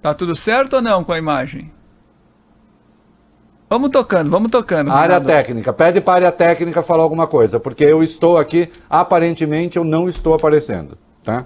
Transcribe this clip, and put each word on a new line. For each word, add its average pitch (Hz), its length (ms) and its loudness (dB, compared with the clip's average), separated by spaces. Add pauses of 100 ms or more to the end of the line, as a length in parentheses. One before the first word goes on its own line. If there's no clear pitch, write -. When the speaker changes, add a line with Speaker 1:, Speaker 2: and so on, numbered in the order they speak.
Speaker 1:
Tá 151 120 -2
tudo 170 240 -6
certo 262 400 -2
ou 254 40 0
não 202 220 0
com 175 80 -8
a 165 60 -2
imagem? 143 520 -6 (2000)
Vamos 262 220 0
tocando, 190 400 0
vamos 208 180 0
tocando, 170 420 -2
Speaker 2:
Área 165 260 2
Speaker 1:
Reinaldo. 143 100 -2
Speaker 2:
técnica, 127 460 0
pede 175 260 2
pra 185 140 0
área 180 180 4
técnica 170 500 0
falar 165 220 0
alguma 160 240 0
coisa, 113 320 2
porque - 240 -4
eu 156 180 4
estou 165 360 2
aqui, 165 340 0 (180)
aparentemente 170 880 0
eu 170 80 -2
não 160 240 -2
estou 160 260 -2
aparecendo, 147 640 -2 (280)
tá? 120 200 -4